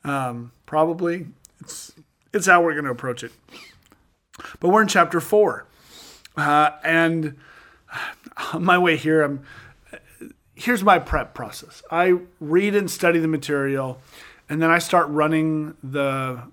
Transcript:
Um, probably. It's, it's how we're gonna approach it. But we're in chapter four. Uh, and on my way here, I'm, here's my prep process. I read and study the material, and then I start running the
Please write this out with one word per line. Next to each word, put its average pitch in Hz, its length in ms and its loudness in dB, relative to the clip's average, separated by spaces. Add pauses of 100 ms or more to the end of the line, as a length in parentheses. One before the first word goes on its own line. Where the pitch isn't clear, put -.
Um, 123 480 -8 (140)
probably. 170 600 -2 (340)
It's, - 320 -18 (400)
it's 196 120 -2
how 180 160 8
we're 165 140 0
gonna 147 160 -4
approach 120 320 -8
it. 117 80 -16 (1300)
But 175 100 0
we're 214 120 4
in 208 60 2
chapter 170 320 2
four. 208 460 2 (720)
Uh, 147 340 2 (120)
and 165 540 0 (1160)
on 165 100 -4
my 180 140 4
way 175 200 4
here, 156 260 2
I'm, 143 200 -4 (1120)
here's 233 300 -2
my 190 160 6
prep 139 340 -4
process. - 560 -16
I 180 300 2 (200)
read 185 360 0
and 190 160 0
study 170 280 0
the 160 80 -2
material, 139 720 -4 (480)
and 151 120 -4
then 165 80 2
I 170 100 4
start 165 300 2
running 156 720 0
the 135 600 -4 (100)